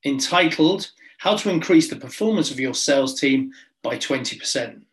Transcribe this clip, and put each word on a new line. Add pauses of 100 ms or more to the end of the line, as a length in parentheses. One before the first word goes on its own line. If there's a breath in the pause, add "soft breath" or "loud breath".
entitled (280 soft breath)
How
to
Increase
the
Performance
of
Your
Sales
Team (320 loud breath)
by
Twenty
percent.